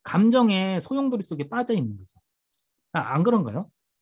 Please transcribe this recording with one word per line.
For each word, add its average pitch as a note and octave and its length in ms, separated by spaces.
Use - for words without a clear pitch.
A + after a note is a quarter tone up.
감정의 G3 760
소용돌이 C4+ 420
속에 C#3+ 260
빠져 A#3+ 260
있는 A2+ 220
거죠. F#2+ 140
아, B2+ 220
안 D#3 80
그런가요? F3+ 480